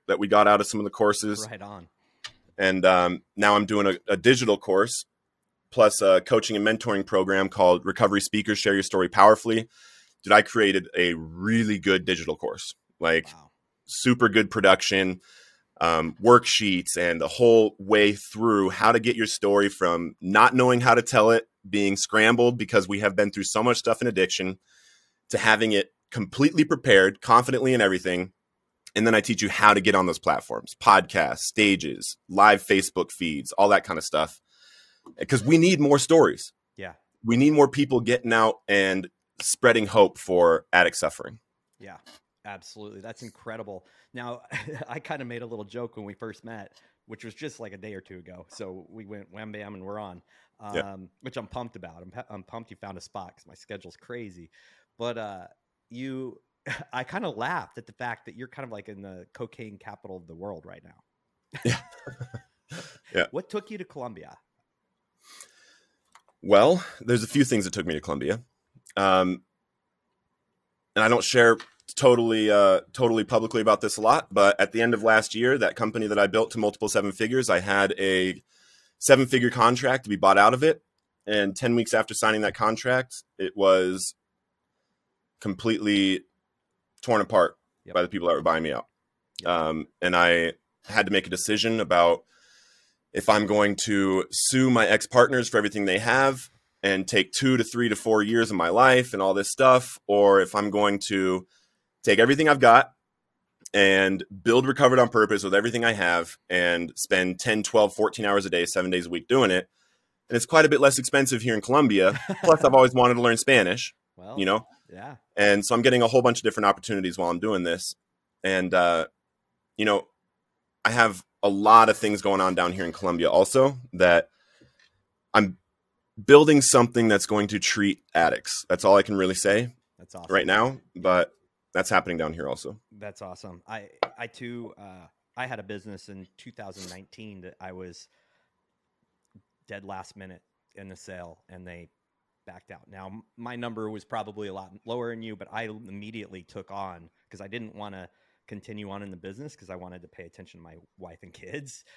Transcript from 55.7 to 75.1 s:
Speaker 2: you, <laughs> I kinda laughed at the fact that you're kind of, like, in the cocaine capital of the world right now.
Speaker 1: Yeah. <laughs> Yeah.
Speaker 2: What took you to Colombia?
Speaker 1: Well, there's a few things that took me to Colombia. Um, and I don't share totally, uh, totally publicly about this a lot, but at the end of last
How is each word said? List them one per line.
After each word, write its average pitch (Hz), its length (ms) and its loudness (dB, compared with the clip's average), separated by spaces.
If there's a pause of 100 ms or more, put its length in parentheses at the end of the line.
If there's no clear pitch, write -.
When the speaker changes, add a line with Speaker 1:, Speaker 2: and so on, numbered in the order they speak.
Speaker 2:
you, 131 520 -16 (240)
<laughs> - 280 -14
I 127 120 -10
kinda 190 240 -10
laughed 123 480 -10
at 120 100 -20
the 110 60 -20
fact 120 320 -14
that 147 100 -20
you're 127 140 -18
kind 139 160 -18
of, 117 60 -18
like, 104 180 -18
in 98 120 -18
the 92 320 -20
cocaine 110 440 -18
capital 101 400 -20
of 85 100 -20
the 82 80 -20
world 87 300 -16
right 92 180 -20
now. - 200 -20 (600)
Speaker 1:
Yeah. 120 180 -4 (240)
<laughs> - 800 -20 (320)
Yeah. 90 160 -2
Speaker 2:
What 180 180 -12
took 208 220 -12
you 208 80 -16
to 180 60 -16
Colombia? 110 520 -20 (2000)
Speaker 1:
Well, 113 420 4 (180)
there's 113 220 -2
a 117 40 -10
few 139 160 2
things 110 220 -2
that 87 80 -10
took 92 120 -8
me 85 100 -6
to 73 60 -8
Colombia. 78 420 -6 (520)
Um, 92 480 0 (1500)
and 107 80 0
I 110 40 4
don't 117 160 2
share 117 340 4 (380)
totally, 113 560 2
uh, 98 300 4 (120)
totally 113 300 0
publicly 113 380 -4
about 107 200 2
this 107 160 -6
a 107 40 -8
lot, 127 300 0
but 101 280 4
at 98 120 0
the 113 100 -4
end 117 120 0
of 104 100 -4
last 110 320 2